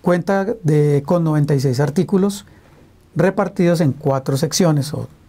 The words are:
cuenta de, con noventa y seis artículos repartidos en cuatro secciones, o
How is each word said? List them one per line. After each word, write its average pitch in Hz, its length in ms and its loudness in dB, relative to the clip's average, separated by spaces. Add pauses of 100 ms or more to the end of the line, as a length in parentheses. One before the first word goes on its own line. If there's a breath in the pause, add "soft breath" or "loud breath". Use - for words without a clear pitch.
cuenta 180 440 0
de, 147 600 0
con 175 180 2
noventa 151 300 0
y 135 60 0
seis 131 200 0
artículos 185 680 0 (680 soft breath)
repartidos 175 680 0
en 143 120 0
cuatro 135 440 -4
secciones, 160 580 0
o 113 140 -10 (200)